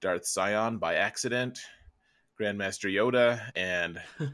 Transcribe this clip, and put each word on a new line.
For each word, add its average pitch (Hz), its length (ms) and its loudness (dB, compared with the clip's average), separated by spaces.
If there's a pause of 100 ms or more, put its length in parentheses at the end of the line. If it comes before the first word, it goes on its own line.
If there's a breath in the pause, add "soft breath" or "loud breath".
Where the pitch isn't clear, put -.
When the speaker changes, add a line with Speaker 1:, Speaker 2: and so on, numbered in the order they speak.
Speaker 1:
Darth 92 260 -2
Sion 107 520 0
by 82 160 0
accident, 120 680 -2 (800 loud breath)
Grandmaster 101 520 -2
Yoda, 120 480 4 (160)
and 87 440 -2 (180)
Speaker 2:
<laughs> - 20 -12 (140)